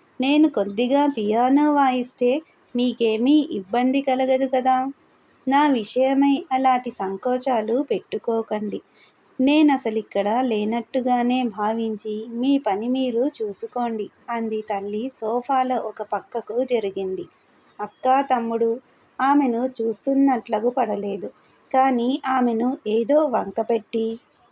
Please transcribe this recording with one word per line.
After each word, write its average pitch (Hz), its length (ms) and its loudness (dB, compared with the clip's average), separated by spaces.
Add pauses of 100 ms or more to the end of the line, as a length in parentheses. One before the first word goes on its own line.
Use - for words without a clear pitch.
(220)
నేను 302 280 4
కొద్దిగా 240 560 0
పియానో 269 680 2
వాయిస్తే 254 680 0 (340)
మీకేమీ 240 760 2
ఇబ్బంది 247 500 0
కలగదు 262 460 0
కదా?" 254 300 2 (720)
"నా 285 200 4
విషయమై 269 680 2 (160)
అలాంటి 254 400 0
సంకోచాలు 226 920 -2
పెట్టుకోకండి. 214 1000 -4 (580)
నేనసలిక్కడ 262 920 2 (120)
లేనట్టుగానే 240 1000 0
భావించి 214 840 -4
మీ 254 280 2
పని 214 320 -2
మీరు 254 380 0
చూసుకోండి," 240 840 -6 (200)
అంది 226 320 -4
తల్లి 208 420 -6 (100)
సోఫాలో 254 640 -2
ఒక 214 260 -6
పక్కకు 220 640 -4
జరిగింది. 196 640 -4 (540)
అక్క, 254 420 0
తమ్ముడు 233 480 0 (500)
ఆమెను 247 480 2
చూస్తున్నట్లగు 240 1000 0
పడలేదు. 202 600 -4 (420)
కానీ 262 560 2
ఆమెను 247 500 0 (100)
ఏదో 233 380 2
వంకపెట్టి 220 800 -2 (460)